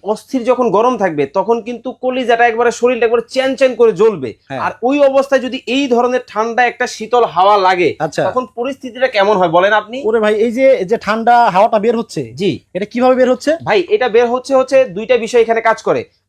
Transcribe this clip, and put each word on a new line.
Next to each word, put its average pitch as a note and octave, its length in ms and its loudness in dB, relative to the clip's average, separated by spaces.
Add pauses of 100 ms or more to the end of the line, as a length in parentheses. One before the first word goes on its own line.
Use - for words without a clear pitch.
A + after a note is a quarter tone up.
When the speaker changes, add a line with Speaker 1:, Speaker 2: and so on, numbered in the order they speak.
Speaker 1:
অস্থির A3 400 -6
যখন A#3+ 280 0
গরম A3+ 260 2
থাকবে, D#3+ 280 -2
তখন G#3 360 -2
কিন্তু A#3+ 300 -10
কলিজাটা A#3+ 560 0
একবারে, A#3 240 0
শরীরটা A#3+ 340 0
একবারে A3+ 240 0
চ্যান C4 260 -2
চ্যান B3+ 200 2
করে A3+ 160 4
জ্বলবে। E3+ 420 0 (160)
Speaker 2:
হ্যাঁ। C3+ 100 -8
Speaker 1:
আর F3+ 120 -4 (120)
ওই C#4 160 0
অবস্থায় C4+ 420 2
যদি B3+ 240 -8
এই C4+ 220 -2
ধরনের B3 400 0
ঠান্ডা A3+ 360 -2
একটা A#3+ 240 -2
শীতল A3+ 380 -2
হাওয়া F#3+ 320 2
লাগে, F#3 420 2
Speaker 2:
আচ্ছা। D#3 240 -4
Speaker 1:
তখন A#3+ 220 -4 (100)
পরিস্থিতিটা B3+ 520 -6
কেমন G3+ 300 2
হয় F3+ 120 2
বলেন F3+ 240 2
আপনি? G#3+ 320 -4
Speaker 2:
ওরে A3 140 0
ভাই, G#3+ 160 0
এই A3+ 160 0
যে, B3 340 2
যে G#3 160 -2
ঠান্ডা A3+ 480 2
হাওয়াটা A3 300 2
বের A3+ 180 0
হচ্ছে, C3+ 380 -8
Speaker 1:
জি। D#3 240 -2 (140)
Speaker 2:
এটা F#3 120 -4
কিভাবে B3+ 300 0
বের B3+ 160 2
হচ্ছে? D4 320 -2
Speaker 1:
ভাই, F#3 260 0
এটা A3+ 200 0
বের A#3 180 2
হচ্ছে, B3+ 280 -2
হচ্ছে C4 300 2
দুইটা G#3+ 320 -2
বিষয় A3+ 240 2
এখানে A3+ 200 0
কাজ A3 200 0
করে। C#3 240 -2 (240)